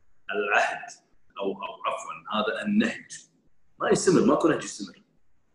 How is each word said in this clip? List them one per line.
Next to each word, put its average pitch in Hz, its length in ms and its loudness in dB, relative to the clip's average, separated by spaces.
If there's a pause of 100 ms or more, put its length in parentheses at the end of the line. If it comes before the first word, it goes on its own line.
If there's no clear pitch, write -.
(320)
العهد 104 600 0 (500)
او، 98 60 -6
او - 400 -8
عفوا - 260 -6 (200)
هذا 107 300 -2
النهج - 680 -2 (500)
ما 233 120 0
يستمر، 160 340 6
ماكو 147 240 4
نهج 131 160 0
يستمر. - 380 -12 (520)